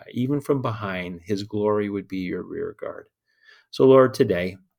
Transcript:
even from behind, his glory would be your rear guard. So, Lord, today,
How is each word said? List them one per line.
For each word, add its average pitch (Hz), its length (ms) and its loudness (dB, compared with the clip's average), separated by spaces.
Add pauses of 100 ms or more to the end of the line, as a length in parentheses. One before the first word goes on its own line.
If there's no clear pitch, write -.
(120)
even 131 300 -2
from 139 220 -2
behind, 92 600 -6
his 101 200 -4
glory 104 440 -2
would 101 200 -8
be 95 100 -8
your 90 240 -6
rear 85 380 -10
guard. - 260 -12 (640)
So, - 160 4
Lord, 131 300 8
today, 92 420 0 (220)